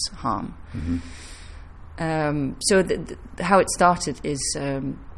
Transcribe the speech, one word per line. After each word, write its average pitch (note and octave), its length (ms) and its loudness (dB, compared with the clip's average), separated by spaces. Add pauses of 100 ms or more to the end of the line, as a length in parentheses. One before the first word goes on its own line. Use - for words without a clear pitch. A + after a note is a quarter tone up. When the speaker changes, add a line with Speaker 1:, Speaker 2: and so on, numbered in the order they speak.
(160)
Speaker 1:
harm. - 380 -4 (200)
Speaker 2:
Mm-hmm. E2+ 240 -2 (1000)
Speaker 1:
Um, D3+ 640 0
so F#3+ 200 8
th-, - 260 0
th-, - 100 -10 (220)
how G3 180 6
it F3 120 4
started F3 540 4
is, D3 340 -2
um, C#3 400 -2 (200)